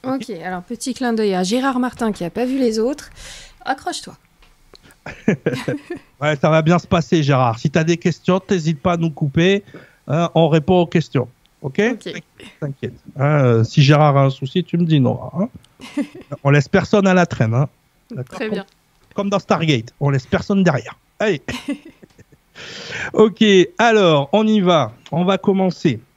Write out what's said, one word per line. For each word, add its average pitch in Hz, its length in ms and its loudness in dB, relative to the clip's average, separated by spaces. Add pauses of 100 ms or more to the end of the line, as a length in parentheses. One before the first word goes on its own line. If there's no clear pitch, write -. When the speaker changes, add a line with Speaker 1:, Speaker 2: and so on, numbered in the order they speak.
Speaker 1:
Ok, 254 280 -6 (120)
alors 180 200 -8
petit 240 300 -10
clin 240 200 -4
d'œil 214 200 0
à 180 100 0
Gérard 254 360 -2
Martin 240 320 -4
qui 180 140 -8
a 170 40 -6
pas 233 160 -4
vu 262 140 -2
les 226 200 0
autres. 262 300 -4 (540)
Accroche-toi. 285 540 -8 (880)
Speaker 2:
<laughs> - 300 -2 (880)
Ouais, 151 160 0
ça 156 120 2
va 160 120 4
bien 160 180 2
se - 80 -10
passer, 170 340 0
Gérard. 127 380 2
Si 156 100 -2
t'as 165 140 0
des 170 140 0
questions, 185 420 -2
t'hésites 165 400 -4
pas 175 140 0
à 175 40 -2
nous 165 120 -2
couper. 165 540 0 (440)
Hein, 160 280 -2
on 165 120 4
répond 160 320 2
aux 175 60 2
questions. 147 420 -4 (340)
Ok ? 143 200 -6 (100)
Speaker 1:
Ok. 180 320 -10 (380)
Speaker 2:
T'inquiète. 139 320 -10 (240)
Hein, 143 260 2
euh, 117 220 4
si - 180 2
Gérard 147 320 4
a 139 80 4
un 135 60 2
souci, 135 340 -6
tu - 140 -6
me 175 80 2
dis 156 160 2
non. 117 180 0 (180)
Hein ? 208 120 -4 (480)
Speaker 1:
<laughs> - 480 -12
Speaker 2:
On 139 40 4
laisse 143 200 4
personne 196 380 2
à 185 60 4
la 180 120 4
traîne. 113 280 -2
Hein ? 143 140 0 (420)
D'accord ? 135 300 -14
Speaker 1:
Très 220 100 -6
bien. 196 140 -6
Speaker 2:
Comme, - 520 -20
comme 202 160 -4
dans 202 80 0
Stargate, 156 600 0
on 143 120 0
laisse 135 140 -2
personne 196 380 0
derrière. 139 340 -2 (220)
Allez. 190 280 -2
Speaker 1:
<laughs> - 40 -10 (1600)
Speaker 2:
Ok, 214 300 4 (360)
alors, 190 520 4
on 214 160 2
y 214 140 2
va. 156 320 2 (180)
On 170 140 -2
va 190 140 0
commencer. 185 600 0 (180)